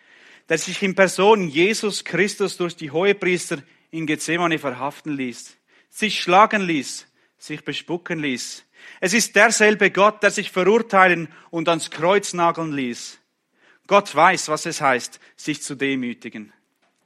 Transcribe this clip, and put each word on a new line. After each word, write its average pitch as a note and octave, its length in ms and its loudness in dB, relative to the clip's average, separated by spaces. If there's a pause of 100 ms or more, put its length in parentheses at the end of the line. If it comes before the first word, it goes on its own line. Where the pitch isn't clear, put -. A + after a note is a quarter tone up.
(480)
der E3 100 0
sich F3+ 240 -6
in F#3+ 120 -2
Person F#3+ 540 4
Jesus F#3+ 560 0
Christus G3 520 -2
durch F3 200 -6
die D3+ 140 -12
Hohepriester F3 720 -2 (300)
in D#3+ 140 -6
Gethsemane D#3+ 540 -2
verhaften C#3 560 -8
ließ, B2 400 -10 (320)
sich - 320 -4
schlagen G3+ 420 4
ließ, D#3+ 460 -6 (300)
sich - 260 -14
bespucken E3 560 -8
ließ. C3+ 440 -8 (360)
Es F3+ 120 0
ist A3+ 220 0
derselbe G#3+ 560 4
Gott, G#3 320 2
der G3+ 80 4
sich - 220 -6
verurteilen F#3 760 4 (220)
und E3 180 -2
ans E3 220 0
Kreuz F#3+ 420 0
nageln E3 400 -2
ließ. B2+ 460 -8 (680)
Gott G3+ 260 2
weiß, E3 340 2
was D#3 180 -4
es D#3+ 140 -8
heißt, C3 380 -2 (160)
sich - 280 -8
zu D3 120 -10
demütigen. A#2+ 800 -6 (540)